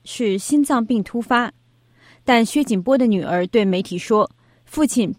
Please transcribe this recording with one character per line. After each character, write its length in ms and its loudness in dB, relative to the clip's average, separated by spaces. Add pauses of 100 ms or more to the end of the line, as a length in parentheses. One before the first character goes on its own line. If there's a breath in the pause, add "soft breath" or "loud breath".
是 340 -2
心 260 0
脏 200 0
病 180 -2
突 180 -6
发。 320 -2 (720 soft breath)
但 200 4
薛 200 0
锦 180 -2
波 140 2
的 100 4
女 160 2
儿 260 -2
对 160 2
媒 180 0
体 160 -8
说， 320 0 (340)
父 220 -2
亲 320 -2